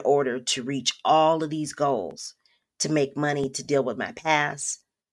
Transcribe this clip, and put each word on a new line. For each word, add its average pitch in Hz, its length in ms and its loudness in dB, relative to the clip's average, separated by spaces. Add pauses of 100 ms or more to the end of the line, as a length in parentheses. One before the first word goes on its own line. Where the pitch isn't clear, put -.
order 127 340 2
to 123 240 -4
reach 135 320 -4 (100)
all 156 380 6
of 151 80 -4
these 151 220 -4
goals, 120 640 -2 (440)
to 151 120 -2
make 143 260 0
money 143 340 0
to - 120 -10
deal 139 220 2
with 117 120 -4
my 104 160 -6
past, 151 680 -2 (320)